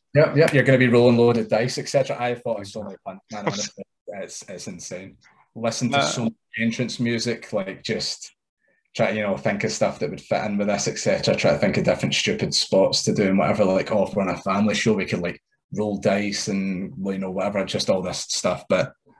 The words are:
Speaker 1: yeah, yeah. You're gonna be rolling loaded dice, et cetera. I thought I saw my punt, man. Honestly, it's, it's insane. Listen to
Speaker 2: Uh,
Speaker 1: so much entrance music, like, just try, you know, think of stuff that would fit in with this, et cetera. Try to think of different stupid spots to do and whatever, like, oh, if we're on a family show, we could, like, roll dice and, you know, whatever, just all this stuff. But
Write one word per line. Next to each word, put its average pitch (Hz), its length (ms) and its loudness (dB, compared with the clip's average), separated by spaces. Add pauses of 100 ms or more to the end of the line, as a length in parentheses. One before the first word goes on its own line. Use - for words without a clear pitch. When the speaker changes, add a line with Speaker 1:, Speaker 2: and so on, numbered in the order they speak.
(140)
Speaker 1:
yeah, 156 220 6
yeah. 160 160 4
You're 135 100 4
gonna 131 140 6
be 127 120 4
rolling 120 280 6
loaded 117 320 4
dice, 120 300 0
et - 100 -8
cetera. - 320 0
I 123 140 -2
thought 113 260 -6
I 101 40 -12
saw 104 200 -12
my 98 180 -12
punt, 95 180 -14 (120)
man. 104 140 -8
Honestly, - 360 -4 (260)
it's, 95 380 -12
it's 90 200 -14
insane. 95 500 -12 (380)
Listen 117 380 -2
to 139 80 2
Speaker 2:
Uh, - 20 2
Speaker 1:
so 123 220 -2
much 113 100 -2 (240)
entrance 117 420 -2
music, 117 540 -2
like, 95 280 -6
just - 480 -6 (640)
try, 110 160 2
you 107 120 -2
know, 98 160 -2
think 101 260 -2
of 104 80 -2
stuff - 280 0
that 87 100 -2
would - 100 -10
fit - 240 -2
in 101 140 -2
with 101 80 0
this, 101 200 0
et - 120 -4
cetera. - 360 2
Try - 180 2
to - 60 2
think 104 200 2
of 87 60 0
different - 300 0
stupid 90 380 -2
spots - 520 2
to 110 100 0
do 101 140 4
and 95 100 4
whatever, 101 260 2
like, 95 260 2
oh, 104 140 2
if - 100 -4
we're 98 80 2
on 92 60 0
a - 80 -2
family 104 380 0
show, 110 180 2
we 98 140 0
could, 92 140 -2
like, 87 200 -6 (320)
roll 104 240 -2
dice 101 520 0
and, 98 440 -4 (140)
you 98 120 -2
know, 95 120 -4
whatever, 95 340 -2
just 95 240 -2
all 95 140 2
this 90 260 -6
stuff. - 400 -2
But 92 240 0 (260)